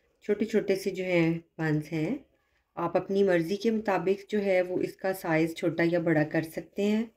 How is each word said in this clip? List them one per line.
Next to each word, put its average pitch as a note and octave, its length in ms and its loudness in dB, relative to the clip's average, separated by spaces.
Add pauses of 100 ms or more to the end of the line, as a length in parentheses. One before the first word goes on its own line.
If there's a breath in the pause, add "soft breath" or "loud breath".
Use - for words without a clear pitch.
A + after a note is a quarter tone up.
(240)
छोटे-छोटे G#3 520 0
से F#3+ 160 -4
जो F3+ 120 -6
हैं E3+ 400 2 (160)
buns D3+ 280 0
हैं। E3 380 -4 (520)
आप E3+ 180 -4
अपनी G3 280 2
मर्ज़ी F3 340 2
के A3+ 140 0
मुताबिक G3 580 0
जो G#3+ 100 0
है G3 220 2
वो F3+ 200 -2
इसका - 320 -4
size E3 400 0
छोटा E3 300 0
या E3+ 160 2
बड़ा E3 240 2
कर D#3 200 0
सकते E3+ 400 -8
हैं। G#3+ 340 0